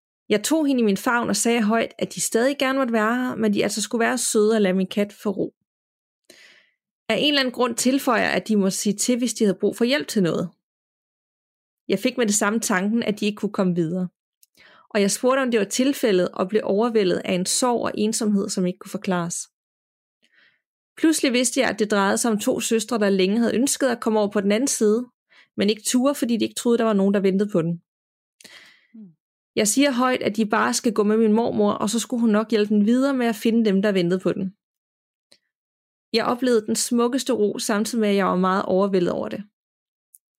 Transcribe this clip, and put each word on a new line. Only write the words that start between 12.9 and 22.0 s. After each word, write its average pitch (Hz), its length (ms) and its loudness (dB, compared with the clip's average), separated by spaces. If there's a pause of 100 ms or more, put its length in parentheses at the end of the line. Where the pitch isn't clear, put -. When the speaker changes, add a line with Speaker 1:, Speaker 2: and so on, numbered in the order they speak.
Speaker 1:
at 208 180 -4
de 208 60 0
ikke 208 100 -2
kunne 208 160 -6
komme 185 220 0
videre. 175 340 -2 (840)
Og 214 100 0
jeg 202 100 2
spurgte, 262 300 0
om 262 100 -2
det 226 100 2
var 202 60 0
tilfældet, 233 600 0
og - 200 -4
blev 208 160 0
overvældet 208 600 0
af 196 80 -2
en 185 140 -2
sorg 240 360 0
og - 120 -2
ensomhed, 214 540 0
som 190 180 -2
ikke 180 120 -4
kunne - 120 -18
forklares. 175 460 -4 (1600)
Pludselig 311 360 2
vidste 247 280 0
jeg, 240 80 0
at 202 100 -4
det 208 120 0
drejede 202 280 2